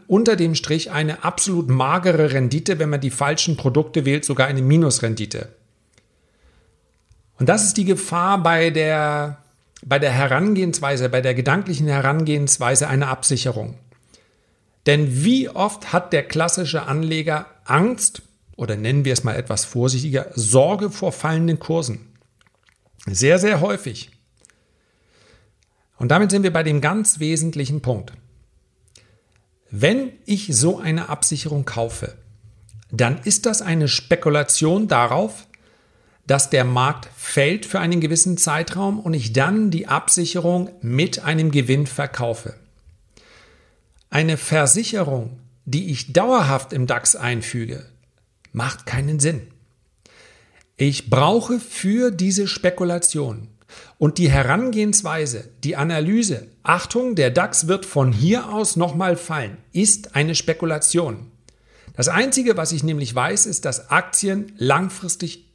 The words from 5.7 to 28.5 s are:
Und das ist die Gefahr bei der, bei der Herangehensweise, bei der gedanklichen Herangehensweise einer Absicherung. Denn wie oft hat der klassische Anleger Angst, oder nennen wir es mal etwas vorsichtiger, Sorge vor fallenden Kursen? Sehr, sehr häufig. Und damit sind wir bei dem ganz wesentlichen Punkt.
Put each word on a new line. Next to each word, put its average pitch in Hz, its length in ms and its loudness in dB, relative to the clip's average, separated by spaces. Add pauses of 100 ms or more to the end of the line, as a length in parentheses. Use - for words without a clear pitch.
Und 131 120 2
das 208 160 2
ist - 120 0
die 196 80 2
Gefahr 185 560 0
bei 165 300 4
der, 151 720 0 (420)
bei 139 140 2
der 143 100 2
Herangehensweise, 143 1000 2
bei 127 120 0
der 127 140 0
gedanklichen 151 520 0
Herangehensweise 143 1000 2
einer 135 220 0
Absicherung. 117 680 -4 (1120)
Denn 143 360 2
wie 254 260 2
oft - 440 -4
hat 180 200 0
der 143 100 2
klassische 160 640 -2
Anleger 156 580 -2 (200)
Angst, - 580 0 (320)
oder 110 200 -4
nennen 127 300 0
wir 131 80 0
es 120 100 -2
mal 113 120 -2
etwas 113 300 -4
vorsichtiger, 127 680 -2
Sorge 151 560 2
vor - 220 -4
fallenden 160 480 -2
Kursen? 147 480 -4 (1000)
Sehr, 131 320 4
sehr 190 240 2
häufig. 190 480 -4 (1900)
Und 123 120 -2
damit 185 200 4
sind 202 140 4
wir 180 80 2
bei 160 100 0
dem 147 200 2
ganz 180 380 0
wesentlichen 151 600 -2
Punkt. 123 320 -4 (1600)